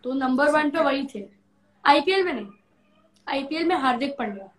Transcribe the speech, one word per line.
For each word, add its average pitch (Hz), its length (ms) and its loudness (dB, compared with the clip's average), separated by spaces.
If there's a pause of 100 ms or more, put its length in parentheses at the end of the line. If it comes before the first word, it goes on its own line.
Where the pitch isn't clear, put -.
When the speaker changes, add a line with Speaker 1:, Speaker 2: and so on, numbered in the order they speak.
Speaker 1:
तो 247 80 -4
number 269 380 2
one 302 200 2
पे 311 80 -4
Speaker 2:
सबके 311 60 2
Speaker 1:
वही 277 300 0
थे। 202 140 -12 (580)
आईपीएल 349 380 4
में 349 80 -2
नहीं, 208 180 -8 (800)
आईपीएल 294 380 -4
में 359 100 2
हार्दिक 262 420 -2
पांड्या। 202 400 -8